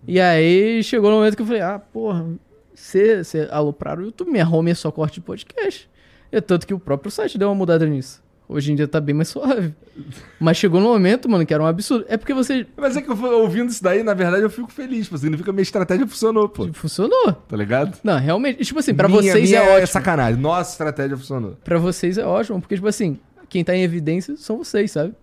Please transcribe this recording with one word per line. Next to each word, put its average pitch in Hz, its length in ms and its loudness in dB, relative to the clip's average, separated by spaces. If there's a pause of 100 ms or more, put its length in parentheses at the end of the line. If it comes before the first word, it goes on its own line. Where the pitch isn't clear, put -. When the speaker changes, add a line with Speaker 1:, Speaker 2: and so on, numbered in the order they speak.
Speaker 1:
E 180 140 0
aí 180 640 4
chegou 214 260 2
no 214 80 4
momento 214 180 2
que 226 60 -4
eu 214 40 -2
falei, 220 140 -2
"Ah, 190 180 -4
porra, 202 460 -6 (500)
cê, 202 500 2
cê 156 260 -4
alopraram 147 520 -4
o 196 40 -8
YouTube, 339 240 -8
minha 185 180 2
home 165 220 2
é 175 40 2
só 160 160 -6
corte 151 260 -4
de 175 40 -16
podcast." - 680 -8 (440)
É 214 80 0
tanto 175 260 -2
que - 60 -6
o 190 60 -4
próprio 143 320 -6
site 415 260 -6
deu 202 120 0
uma 202 60 0
mudada 170 320 2
nisso. 139 380 -6 (240)
Hoje 147 220 -4
em 147 60 2
dia 147 100 0
tá 156 140 -2
bem 147 120 -2
mais 156 160 0
suave. 220 460 -2 (640)
Mas 165 180 2
chegou 180 240 2
no 208 60 4
momento, 226 420 2
mano, 185 160 4
que 151 80 -2
era 151 80 2
um 156 60 2
absurdo. 208 420 -2
É 226 80 -2
porque 220 160 -6
você 262 320 -2 (120)
Speaker 2:
Mas 277 200 -2
é 285 60 -4
que 285 80 -8
eu 226 60 -2
fui 240 120 -4
ouvindo 226 420 2
isso 220 120 -10
daí, 190 220 2
na 214 100 0
verdade, 185 300 0
eu 214 60 0
fico 240 200 -12
feliz, 254 380 -6
pô. 170 100 -8
Significa 156 280 -2
que 196 40 -4
a - 20 -2
minha 196 120 0
estratégia 190 420 -2
funcionou, 220 420 0
pô. 175 240 -6
Speaker 1:
Funcionou. 254 600 0
Speaker 2:
Tá - 240 -8
ligado? 123 480 -2
Speaker 1:
Não, 196 160 2
realmente. 214 440 0
Tipo 277 140 -6
assim, 277 160 0
pra 185 140 4
Speaker 2:
Minha, 202 120 6 (120)
Speaker 1:
vocês 175 180 6
Speaker 2:
minha 214 120 6
Speaker 1:
é 190 100 6
ótimo. 190 160 8
Speaker 2:
sacanagem. 135 520 0
Nossa 165 300 -2
estratégia 143 460 -4
funcionou. 127 480 -8
Speaker 1:
Pra 170 140 0
vocês 180 400 -2
é 220 60 -4
ótimo, 202 360 -2
porque, - 160 -6
tipo 185 100 -4
assim, 190 320 -2 (300)
quem 175 160 -2
tá 180 100 0
em 185 80 2
evidência 175 540 -2
são 220 220 -8
vocês, 214 340 -4
sabe? 165 200 -4 (100)